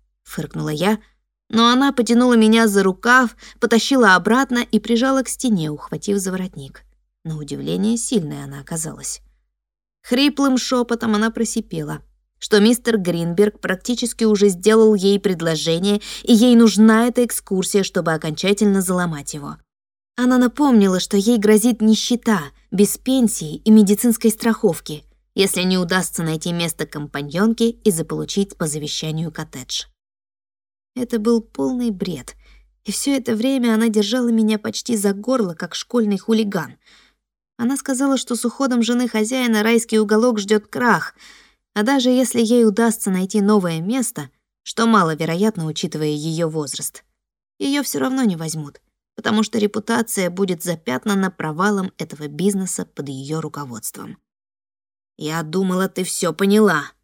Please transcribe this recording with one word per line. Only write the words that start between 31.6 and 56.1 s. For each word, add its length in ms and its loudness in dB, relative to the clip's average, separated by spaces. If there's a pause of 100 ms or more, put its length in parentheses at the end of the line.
бред, 440 -8 (500)
и 60 -8
всё 240 -2
это 200 -2
время 380 0
она 160 2
держала 400 0
меня 280 2
почти 380 -6
за 180 0
горло, 400 -2
как 220 -12
школьный 420 -2
хулиган. 600 -2 (800)
Она 200 -2
сказала, 400 0
что 180 -4
с 100 -4
уходом 380 0
жены 240 0
хозяина 560 0
райский 360 2
уголок 400 2
ждёт 280 0
крах — 480 0 (580)
а 100 0
даже 260 0
если 320 2
ей 240 4
удастся 460 0
найти 300 0
новое 400 2
место, 480 -4 (340)
что 220 -2
маловероятно, 800 0
учитывая 420 -4
её 420 -4
возраст, 540 -8 (560)
её 240 -2
всё 160 -6
равно 240 -2
не 140 0
возьмут, 420 -10 (360)
потому 280 0
что 140 -6
репутация 720 -2
будет 340 -4
запятнана 680 -4
провалом 680 -4
этого 300 -12
бизнеса 580 -4
под 240 -12
её 320 -8
руководством. 760 -12 (1000)
«Я 260 -6
думала, 440 -2
ты 160 -6
всё 300 -4